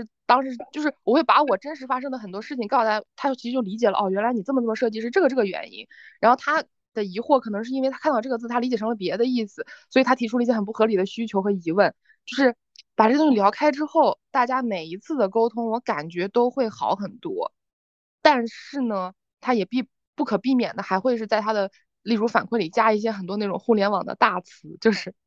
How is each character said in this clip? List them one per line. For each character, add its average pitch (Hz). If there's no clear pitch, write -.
是 220
当 254
时， 262
就 302
是 294
我 226
会 320
把 247
我 233
真 294
实 262
发 254
生 269
的 254
很 208
多 202
事 285
情 226
告 269
诉 226
大 214
家， -
他 277
其 240
实 240
就 262
理 196
解 226
了， 190
哦， 196
原 196
来 247
你 220
这 277
么， 262
这 240
么 220
设 226
计 220
是 233
这 392
个， 294
这 262
个 220
原 -
因。 214
然 220
后 262
他 294
的 214
疑 190
惑 269
可 226
能 208
是 240
因 262
为 262
他 262
看 302
到 233
这 240
个 247
字， 233
他 240
理 254
解 247
成 214
了 233
别 185
的 233
意 247
思， -
所 254
以 262
他 254
提 240
出 226
了 240
一 233
些 247
很 214
不 214
合 220
理 226
的 185
需 226
求 196
和 202
疑 170
问。 185
就 -
是 254
把 220
这 262
东 302
西 254
聊 202
开 302
之 294
后， 285
大 254
家 254
每 196
一 175
次 311
的 208
沟 226
通， 233
我 226
感 165
觉 175
都 240
会 247
好 151
很 196
多。 -
但 254
是 -
呢， 196
他 254
也 202
避， 240
不 294
可 214
避 247
免 233
的 -
还 190
会 247
是 220
在 208
他 214
的， 196
例 220
如 220
反 226
馈 226
里 170
加 220
一 214
些 220
很 196
多 190
那 208
种 185
互 226
联 202
网 190
的 -
大 185
词， -
就 220
是 190